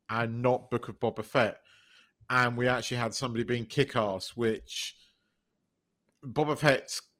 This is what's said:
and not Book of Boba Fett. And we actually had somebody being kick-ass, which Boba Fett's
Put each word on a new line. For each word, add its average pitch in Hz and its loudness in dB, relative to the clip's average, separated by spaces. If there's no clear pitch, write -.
and 117 -2
not 127 2
Book - -2
of 104 -14
Boba 113 -2
Fett. - 2
And 123 2
we 123 2
actually 127 0
had 117 -2
somebody 117 -2
being 117 -2
kick-ass, 110 0
which - -4
Boba 147 0
Fett's 139 2